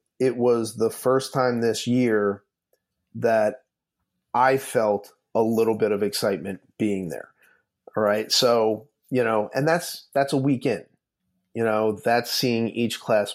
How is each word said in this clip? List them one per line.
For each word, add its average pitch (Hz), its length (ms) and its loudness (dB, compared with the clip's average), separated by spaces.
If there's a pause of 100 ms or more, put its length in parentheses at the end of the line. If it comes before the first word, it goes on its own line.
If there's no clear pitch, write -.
(200)
it 127 160 2
was 117 400 0
the 113 140 0
first 131 420 -2
time 127 280 0
this 117 260 -2
year 110 560 0 (760)
that 113 460 0 (720)
I 131 240 4
felt 107 540 0 (220)
a 113 80 2
little 113 340 2
bit 107 140 0
of 104 140 0
excitement 98 560 -4 (180)
being 98 300 -2
there. 65 220 -12 (640)
All 107 60 0
right. 107 280 0
So, 113 580 2 (220)
you 127 140 0
know, 110 300 0
and 139 120 0
that's, 165 480 -2
that's 139 180 0
a 151 40 0
weekend, 131 480 0 (720)
you 113 100 -2
know, 107 400 0
that's 120 260 0
seeing 113 380 0
each 113 320 -4
class 107 340 0